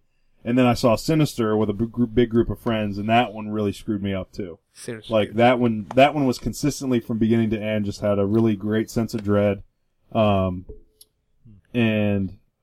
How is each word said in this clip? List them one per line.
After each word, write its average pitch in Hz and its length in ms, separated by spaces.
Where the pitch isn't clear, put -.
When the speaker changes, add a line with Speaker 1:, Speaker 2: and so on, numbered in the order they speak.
Speaker 1:
And 120 120
then 127 100
I 120 80
saw 117 200
Sinister 120 600
with 107 140
a - 20
b-, 104 140
group, 113 280
big 120 160
group 113 180
of 101 120
friends, 107 380
and 101 100
that 117 260
one 107 140
really 104 240
screwed 101 300
me 98 120
up 92 160
too. 87 280
Speaker 2:
Sinister's 113 360
Speaker 1:
Like, 107 180
Speaker 2:
good. 107 100
Speaker 1:
that 120 200
one, 110 280
that 143 180
one 143 120
was 123 120
consistently 127 600
from 113 180
beginning 113 320
to 107 100
end, 107 260
just 98 160
had 101 160
a 101 80
really 113 280
great 107 360
sense 113 240
of 104 100
dread. 101 380
Um, 95 540
and, 104 640